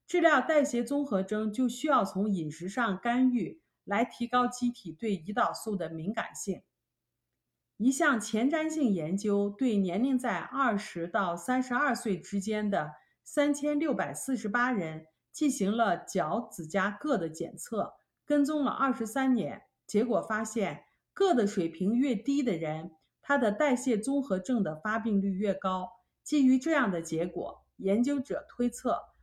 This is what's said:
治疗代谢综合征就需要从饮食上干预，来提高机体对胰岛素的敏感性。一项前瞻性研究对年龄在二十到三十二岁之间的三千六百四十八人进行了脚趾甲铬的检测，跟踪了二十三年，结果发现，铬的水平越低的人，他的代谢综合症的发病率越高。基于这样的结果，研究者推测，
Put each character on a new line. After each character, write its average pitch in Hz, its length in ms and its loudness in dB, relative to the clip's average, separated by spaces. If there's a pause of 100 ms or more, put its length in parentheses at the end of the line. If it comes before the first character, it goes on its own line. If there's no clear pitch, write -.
治 359 140 0
疗 311 200 6
代 294 240 4
谢 240 200 0
综 285 220 -2
合 190 160 0
征 214 300 -2
就 254 160 0
需 254 200 -6
要 254 160 4
从 196 240 -2
饮 165 220 -2
食 170 180 -8
上 202 300 -2
干 254 340 2
预， 185 300 -2 (220)
来 202 200 2
提 - 220 -6
高 247 200 2
机 240 240 -2
体 170 220 -12
对 202 240 -2
胰 165 160 -10
岛 208 200 0
素 - 220 -6
的 175 140 -2
敏 165 240 -6
感 180 220 -6
性。 - 280 -6 (1160)
一 233 120 4
项 269 300 2
前 226 300 0
瞻 320 180 0
性 302 240 2
研 170 240 0
究 202 320 2
对 220 280 0
年 190 260 2
龄 262 160 2
在 220 200 0
二 247 380 0
十 175 320 -6
到 185 260 0
三 254 280 -2
十 254 120 -4
二 269 200 2
岁 196 260 -2
之 - 180 -6
间 214 320 -2
的 151 220 -2 (320)
三 294 280 2
千 294 280 0
六 302 140 0
百 190 200 -4
四 262 220 -4
十 214 120 -4
八 247 220 0
人 160 360 -4 (260)
进 302 180 0
行 208 240 0
了 214 220 2
脚 180 560 -2
趾 165 140 -10
甲 196 240 0
铬 254 260 -2
的 165 120 -2
检 - 280 -10
测， - 380 -6 (320)
跟 294 180 4
踪 302 180 0
了 247 80 2
二 269 220 0
十 233 140 -2
三 262 280 2
年， 151 280 -2 (240)
结 214 180 2
果 226 180 2
发 220 220 -4
现， 185 400 -4 (300)
铬 381 200 4
的 226 120 4
水 180 220 0
平 185 280 0
越 262 180 2
低 277 300 0
的 208 120 0
人， 160 360 -6 (280)
他 285 160 0
的 240 140 2
代 269 240 2
谢 247 240 0
综 269 240 0
合 190 160 -2
症 220 240 0
的 156 140 -4
发 214 240 -4
病 208 200 0
率 196 100 0
越 196 220 0
高。 185 380 -4 (320)
基 285 240 4
于 262 120 8
这 320 140 -2
样 262 200 2
的 165 100 -2
结 160 240 -2
果， - 400 -8 (100)
研 202 280 2
究 285 160 0
者 - 280 -6
推 247 220 -2
测， - 300 -4 (220)